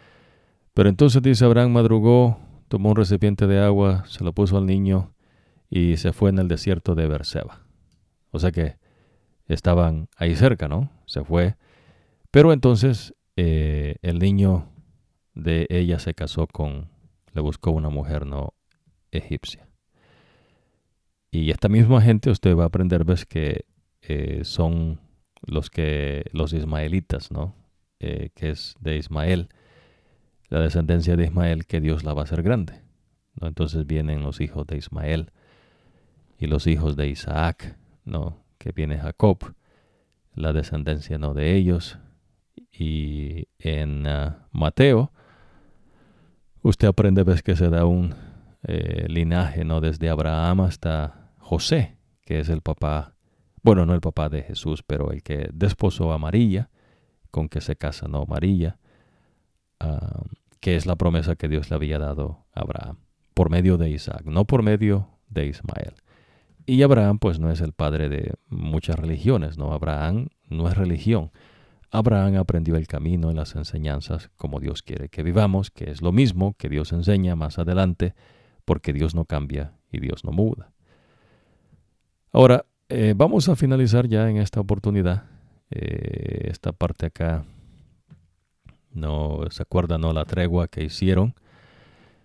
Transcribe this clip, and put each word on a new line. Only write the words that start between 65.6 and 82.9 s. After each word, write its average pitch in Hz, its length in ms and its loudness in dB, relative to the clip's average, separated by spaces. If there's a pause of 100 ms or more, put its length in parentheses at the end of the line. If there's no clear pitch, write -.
Y 131 180 4
Abraham, 107 360 6
pues, 85 200 0
no 80 120 0
es 80 100 0
el 78 140 -4
padre 76 340 -2
de 73 240 -4 (160)
muchas 80 500 -4
religiones, 80 600 -2
¿no? 73 160 -4
Abraham 78 540 -4 (200)
no 82 200 -2
es 90 100 0
religión. 90 520 0 (600)
Abraham 101 460 2
aprendió 82 400 0
el 80 100 -2
camino 80 440 -2
y 82 40 -2
las 78 200 -6
enseñanzas 76 800 -6
como 71 240 -8
Dios 69 220 -8
quiere - 280 -10
que - 120 -8
vivamos, 98 480 2
que - 200 -12
es 73 100 -12
lo 87 100 0
mismo 101 440 2
que - 160 -10
Dios 73 220 -4
enseña 90 440 0
más 76 220 -6
adelante, 90 560 0 (500)
porque - 300 -2
Dios 80 200 -2
no 82 120 -2
cambia 71 480 -6 (180)
y 69 80 -8
Dios - 240 -8
no 69 80 -6
muda. 104 400 -2 (1600)
Ahora, 127 320 6 (240)
eh, 107 280 2